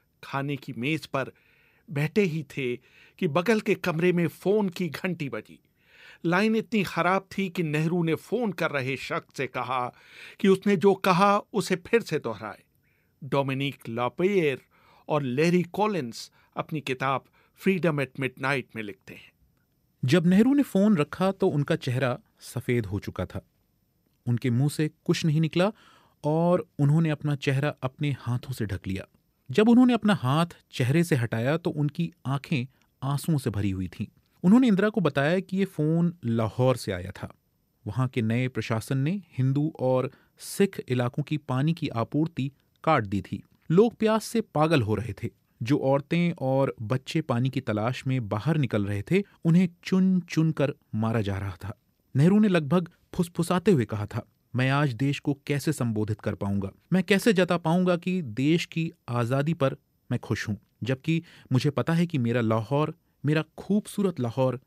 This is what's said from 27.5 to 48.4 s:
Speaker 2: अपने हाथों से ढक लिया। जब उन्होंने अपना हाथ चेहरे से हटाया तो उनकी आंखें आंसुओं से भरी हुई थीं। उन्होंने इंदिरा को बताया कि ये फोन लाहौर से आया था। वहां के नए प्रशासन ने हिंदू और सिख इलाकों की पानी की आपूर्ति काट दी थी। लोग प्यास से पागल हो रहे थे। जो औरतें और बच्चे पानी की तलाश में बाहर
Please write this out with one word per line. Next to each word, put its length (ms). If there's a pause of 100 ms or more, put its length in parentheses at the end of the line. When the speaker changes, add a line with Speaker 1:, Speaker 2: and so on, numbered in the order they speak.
Speaker 2:
अपने 360
हाथों 340
से 120
ढक 220
लिया। 180 (460)
जब 180
उन्होंने 240
अपना 200
हाथ 320 (260)
चेहरे 320
से 120
हटाया 420
तो 120
उनकी 440 (120)
आंखें 400 (380)
आंसुओं 340
से 120
भरी 220
हुई 160
थीं। 180 (380)
उन्होंने 240
इंदिरा 220
को 120
बताया 380
कि 180
ये 80
फोन 600
लाहौर 520
से 140
आया 200
था। 220 (540)
वहां 200
के 140
नए 260
प्रशासन 500
ने 240 (160)
हिंदू 420
और 320 (260)
सिख 520
इलाकों 340
की 140
पानी 360
की 140
आपूर्ति 640 (320)
काट 200
दी 180
थी। 220 (280)
लोग 240
प्यास 280
से 180
पागल 400
हो 140
रहे 180
थे। 260 (240)
जो 140
औरतें 600
और 420
बच्चे 400
पानी 280
की 120
तलाश 460
में 220
बाहर 280